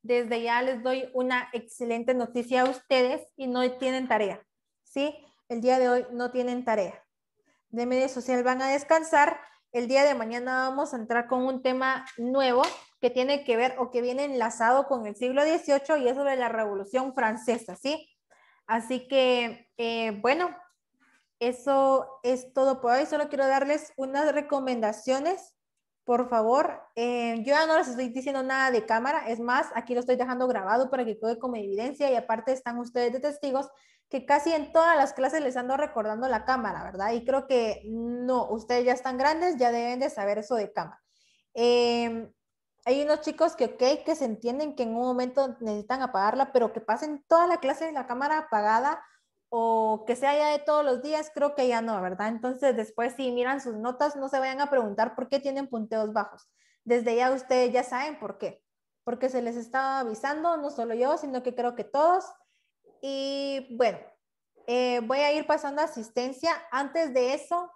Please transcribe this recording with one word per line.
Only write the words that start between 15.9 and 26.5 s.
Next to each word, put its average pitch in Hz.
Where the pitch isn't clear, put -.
y 254
es 254
sobre 277
la 247
Revolución 220
Francesa, 226
¿sí? 311
Así 233
que, 247
eh, 226
bueno, 320
eso 269
es 254
todo 262
por 240
hoy. 277
Solo 294
quiero 277
darles 277
unas 277
recomendaciones, 262
por 247
favor. 240